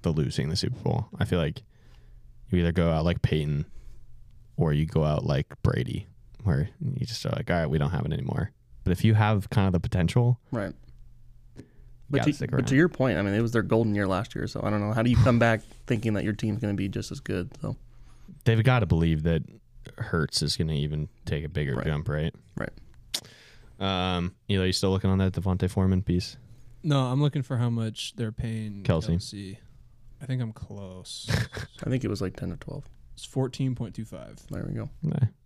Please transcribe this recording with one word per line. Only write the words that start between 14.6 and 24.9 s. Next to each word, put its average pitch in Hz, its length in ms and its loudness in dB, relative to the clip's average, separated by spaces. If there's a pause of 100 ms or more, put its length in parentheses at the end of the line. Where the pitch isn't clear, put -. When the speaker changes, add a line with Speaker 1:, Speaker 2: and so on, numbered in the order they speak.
Speaker 2:
I 104 60 0
don't 104 100 0
know. 104 140 -2
How 110 80 2
do 120 80 4
you 120 80 6
come 120 220 6
back 117 220 4 (260)
thinking 113 260 0
that 101 100 0
your 104 100 0
team's 107 280 -2
gonna 104 140 0
be 101 120 -2
just 101 240 -6
as - 80 -10
good? 92 300 -4 (100)
So 107 160 -4 (680)
Speaker 1:
They've 113 180 6
gotta 123 220 6
believe 82 380 4
that 82 180 4 (560)
Hurts - 460 0
is 73 120 0
gonna 78 180 0
even 76 360 -2 (160)
take 73 180 -2
a 73 60 -6
bigger 73 260 -2
Speaker 2:
Right. - 120 -2
Speaker 1:
jump, 76 200 -2
right? 76 260 -2 (220)
Speaker 2:
Right. - 140 -6 (1080)
Speaker 1:
Um, 92 560 0 (140)
Eli, 95 180 4
you 92 60 2
still 95 180 2